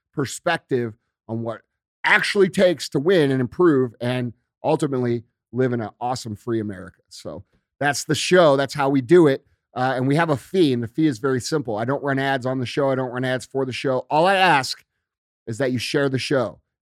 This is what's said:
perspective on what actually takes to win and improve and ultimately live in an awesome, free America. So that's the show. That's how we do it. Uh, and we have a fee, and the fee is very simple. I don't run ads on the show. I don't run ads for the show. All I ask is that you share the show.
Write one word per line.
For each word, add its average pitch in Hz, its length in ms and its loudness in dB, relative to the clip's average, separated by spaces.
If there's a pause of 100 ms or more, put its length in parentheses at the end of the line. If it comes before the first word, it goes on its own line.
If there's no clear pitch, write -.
(120)
perspective 131 840 -4 (320)
on 113 160 -8
what 113 200 -10 (420)
actually 196 460 2
takes 180 400 2
to 151 100 -2
win 151 320 2
and 131 80 0
improve 131 600 2
and 123 340 -4 (280)
ultimately 127 640 -2 (260)
live 123 220 0
in 120 80 -2
an 107 100 -8 (100)
awesome, 120 360 -8
free 113 240 -4
America. 92 480 -12
So - 360 -16 (360)
that's 139 240 -2
the 156 100 -2
show. 165 420 6
That's 139 180 -2
how 139 160 0
we 139 100 2
do 160 260 6
it. 135 180 0 (320)
Uh, 127 200 -2
and 131 100 -2
we 139 80 0
have 165 160 0
a 143 60 2
fee, 165 360 2
and 120 100 0
the 117 40 -4
fee 156 220 0
is 123 100 -2
very 131 220 -2
simple. 123 360 -4
I 113 80 -4
don't 135 180 -2
run 135 160 -2
ads 135 280 -2
on 131 140 -2
the 120 60 -4
show. 139 240 0
I 131 40 0
don't 131 160 -4
run 127 140 -4
ads 127 200 -4
for 135 220 -4
the 127 60 -8
show. 127 360 -2
All 151 160 2
I 190 120 4
ask 160 480 2 (640)
is 110 100 -8
that 131 140 -2
you 127 60 -2
share 139 300 0
the 131 100 -2
show. 120 420 -2 (220)